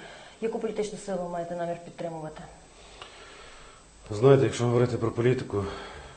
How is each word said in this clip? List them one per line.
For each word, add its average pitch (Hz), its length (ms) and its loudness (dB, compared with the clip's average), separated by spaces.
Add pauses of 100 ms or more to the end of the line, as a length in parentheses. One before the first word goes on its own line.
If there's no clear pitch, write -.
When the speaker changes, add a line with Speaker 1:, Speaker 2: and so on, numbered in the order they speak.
(420)
Speaker 1:
Яку 226 180 -2
політичну 208 460 -4
силу 180 260 -2
маєте 170 240 -4
намір 170 300 -4
підтримувати? 165 560 -8 (1700)
Speaker 2:
Знаєте, 131 320 8
якщо 113 200 2
говорити 120 340 4
про 110 140 0
політику, 117 520 2 (540)